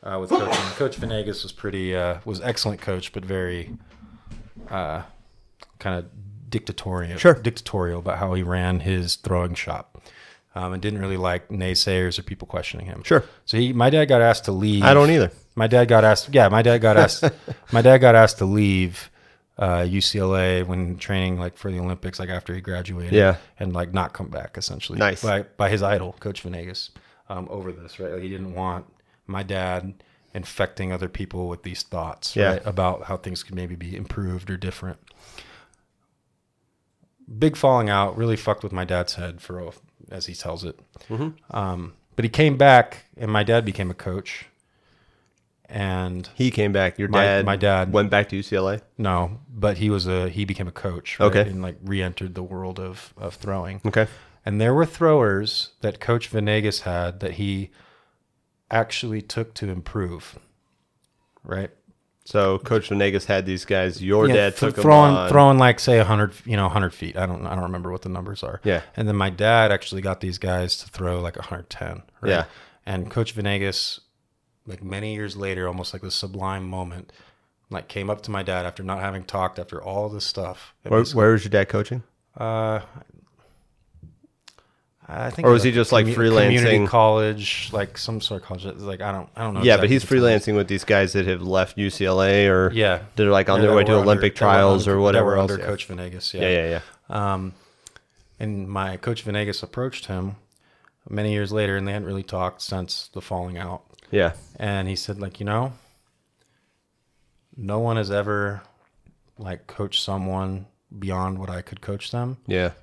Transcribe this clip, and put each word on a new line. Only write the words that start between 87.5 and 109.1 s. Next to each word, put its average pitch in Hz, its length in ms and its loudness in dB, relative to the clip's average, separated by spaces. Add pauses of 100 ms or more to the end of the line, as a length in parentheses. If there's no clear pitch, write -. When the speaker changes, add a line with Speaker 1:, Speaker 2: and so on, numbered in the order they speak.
Speaker 1:
like, 101 260 -4
some 113 220 -6
sort 98 200 -6
of - 60 -20
college, 92 180 -10
like, 98 360 -10
I 101 100 -6
don't, 95 240 -8
I 113 80 -8
don't 110 120 -4
know 95 100 -2
Speaker 2:
Yeah, 110 140 8
but 98 80 4
Speaker 1:
exactly - 20 4
Speaker 2:
he's 135 140 4
Speaker 1:
the - 60 -12
terms. 120 380 4
Speaker 2:
freelancing 107 80 0
with 101 140 2
these 98 160 -4
guys 98 300 4
that 98 120 2
have 90 160 -2
left 92 340 0
U 101 140 -2
C 98 160 -4
L 92 160 2
A 98 240 6
or 92 260 4
Speaker 1:
Yeah. 101 280 2 (160)
Speaker 2:
they're, 104 140 4
like, 98 180 4
on 98 80 4
Speaker 1:
Yeah, 104 60 4
Speaker 2:
their 104 80 6
Speaker 1:
that 107 60 6
Speaker 2:
way 101 60 6
Speaker 1:
were 101 40 4
Speaker 2:
to 110 80 4
Speaker 1:
under, 101 100 6
Speaker 2:
Olympic 101 320 4
Speaker 1:
that - 80 0
were 104 80 6
Speaker 2:
trials 98 340 6
Speaker 1:
under, 98 120 2
Speaker 2:
or 98 40 4
whatever 101 280 4
Speaker 1:
that 101 60 2
were 98 40 2
Speaker 2:
else, 98 100 2
Speaker 1:
under 95 140 -6
Speaker 2:
yeah. 85 40 -6
Speaker 1:
Coach 101 200 -8
Venegas, 90 440 -10
yeah. 92 100 -6
Speaker 2:
Yeah, 92 60 0
yeah, 85 320 0 (300)
yeah. 101 220 -2
Speaker 1:
Um, 95 220 -6 (840)
and 101 300 -8
my 95 280 -6
Coach 113 280 -6
Venegas 104 400 -4
approached 123 420 -10
him 95 300 -6 (720)
many 104 220 -4
years 104 180 -4
later, 104 260 -2
and 98 120 -4
they 98 40 -6
hadn't 104 140 -8
really 98 160 -6
talked 92 400 -6
since - 460 -8
the - 120 -16
falling 90 380 -10
out. 90 240 -12 (280)
Speaker 2:
Yeah. 87 240 2 (220)
Speaker 1:
And 101 320 -4
he 98 60 -4
said, 98 260 -10
like, 98 200 -12
"You 104 60 -6
know, 117 260 -4 (1800)
no 104 220 -4
one 117 180 0
has 104 140 -2
ever, 101 520 -2 (760)